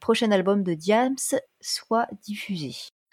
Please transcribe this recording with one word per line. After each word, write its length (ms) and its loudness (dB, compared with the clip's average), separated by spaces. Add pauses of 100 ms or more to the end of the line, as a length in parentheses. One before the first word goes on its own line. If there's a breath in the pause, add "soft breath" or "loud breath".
prochain 300 2
album 320 4
de 100 0
Diams 420 2 (460)
soit 460 -2 (160)
diffusé. 500 -8 (400)